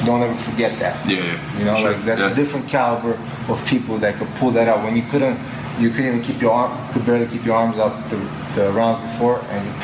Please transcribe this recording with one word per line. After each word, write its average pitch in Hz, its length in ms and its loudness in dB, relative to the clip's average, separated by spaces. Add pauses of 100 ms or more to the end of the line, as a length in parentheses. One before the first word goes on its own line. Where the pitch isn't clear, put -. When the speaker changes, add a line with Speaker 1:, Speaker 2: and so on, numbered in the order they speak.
Speaker 1:
Don't 120 180 2
ever 117 120 0
forget 110 460 -2
that. 90 160 -2 (120)
Speaker 2:
Yeah, 92 160 2
yeah. 85 340 -6
Speaker 1:
You 101 60 0
know, 104 120 2
Speaker 2:
Sure. 107 160 2
Speaker 1:
like, 101 120 -4
that's 113 160 0
Speaker 2:
Yeah. 98 100 2
Speaker 1:
a - 40 -2
different 143 340 0
caliber 117 480 0 (320)
of 131 180 -2
people 117 320 0
that 104 200 0
could - 180 -6
pull 127 160 2
that 113 160 4
out. 104 160 4
When 110 100 0
you 117 160 2
couldn't, 135 280 2 (420)
you 117 100 4
couldn't 131 180 0
even 120 140 0
keep 131 180 -6
your 113 120 4
arm, 123 200 2 (200)
could 113 140 0
barely 117 200 4
keep 117 200 -6
your 113 100 2
arms 113 220 2
up 107 320 0
the, 110 60 -2 (440)
the 98 120 4
rounds 113 280 2 (120)
before, 120 280 2 (100)
and 101 160 -4
you 104 60 -6 (120)